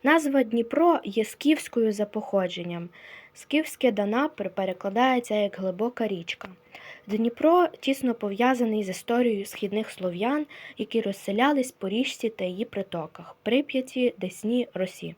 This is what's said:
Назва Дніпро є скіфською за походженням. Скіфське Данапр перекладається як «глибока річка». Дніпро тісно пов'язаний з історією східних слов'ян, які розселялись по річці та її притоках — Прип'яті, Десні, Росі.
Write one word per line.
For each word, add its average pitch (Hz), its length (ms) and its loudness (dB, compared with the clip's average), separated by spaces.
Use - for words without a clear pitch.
Назва 277 400 4
Дніпро 240 600 4
є 214 200 -2
скіфською 240 680 0
за 208 140 -2
походженням. 175 800 -4
Скіфське - 580 0
Данапр 208 580 -2
перекладається 208 840 0
як 202 240 0
«глибока 202 480 -2
річка». 190 420 -8
Дніпро 240 640 4
тісно 262 340 0
пов'язаний 220 680 0
з 185 40 -6
історією 226 580 0
східних 208 440 -4
слов'ян, 214 560 -2
які - 220 -2
розселялись 254 720 0
по - 160 -8
річці 233 400 -2
та 208 160 -6
її 185 200 -4
притоках — 170 760 -10
Прип'яті, 254 760 0
Десні, 226 560 -4
Росі. 180 440 -6